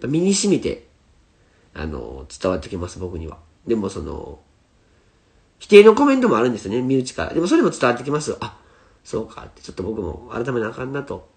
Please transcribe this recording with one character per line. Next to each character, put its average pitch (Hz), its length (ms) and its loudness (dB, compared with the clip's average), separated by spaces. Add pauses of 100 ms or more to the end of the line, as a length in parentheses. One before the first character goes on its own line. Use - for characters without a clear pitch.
ぱ 113 60 -8
身 151 120 0
に 190 140 2
染 196 220 2
み - 60 0
て、 - 260 -8 (840)
あ 78 120 -10
の 65 420 -12
ー、 - 160 -12
伝 92 80 0
わ 92 60 -2
っ 90 40 -8
て - 80 -16
き 98 80 -8
ま 87 120 -8
す、 - 100 -16
僕 90 180 -10
に 80 100 -10
は。 - 120 -16 (260)
で 113 100 0
も 101 140 -2
そ 90 120 -8
の、 73 380 -12 (1200)
否 - 80 -20
定 202 160 12
の 220 120 10
コ 277 100 4
メ 269 100 4
ン 262 60 0
ト 240 80 4
も 123 80 4
あ 110 40 2
る 127 80 2
ん 120 40 -2
で 107 60 -6
す 95 100 -8
ね、 117 120 -2
身 131 160 0
内 127 160 -2
か - 120 -4
ら。 - 80 -8
で 151 60 -2
も 170 80 0
そ 254 80 2
れ 320 80 4
も 190 60 2
伝 - 100 -4 (100)
わ - 60 4
っ - 20 -6
て 127 60 -12
き 139 80 -8
ま 151 100 -2
す。 113 200 -6
あ、 - 160 -12 (460)
そ - 180 -6
う 113 60 -12
か - 160 -18
っ - 60 -20
て、 - 120 -20
ち - 80 -18
ょ - 40 -16
っ - 20 -20
と 95 80 -8
僕 110 180 -6
も 80 300 -10
改 123 200 -6
め 123 80 -2
な 110 80 -2
あ 113 40 -8
か 123 120 -12
ん 131 80 -10
な 139 120 -8
と。 98 340 -14